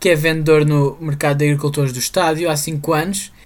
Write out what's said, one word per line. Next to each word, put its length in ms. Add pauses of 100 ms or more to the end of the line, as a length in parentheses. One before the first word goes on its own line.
que 80
é 60
vendedor 500
no 340
Mercado 380
de 80
Agricultores 480
do 60
Estádio 500
há 80
cinco 380
anos, 360 (160)